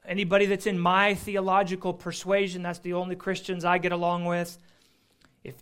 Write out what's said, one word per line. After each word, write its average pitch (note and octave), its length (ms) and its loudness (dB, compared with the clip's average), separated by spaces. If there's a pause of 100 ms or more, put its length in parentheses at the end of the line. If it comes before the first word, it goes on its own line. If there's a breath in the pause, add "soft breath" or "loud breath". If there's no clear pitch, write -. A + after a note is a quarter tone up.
Anybody G3 400 4
that's G3 200 0
in F#3+ 120 0
my F#3+ 360 4
theological F#3+ 800 0
persuasion, F#3 680 -2
that's F3 180 -6
the F3 120 -6
only F3+ 240 -4
Christians F3+ 480 -6
I F3+ 140 4
get F3 140 0
along F3 340 0
with. F3 320 -4 (840 soft breath)
If B2+ 200 -14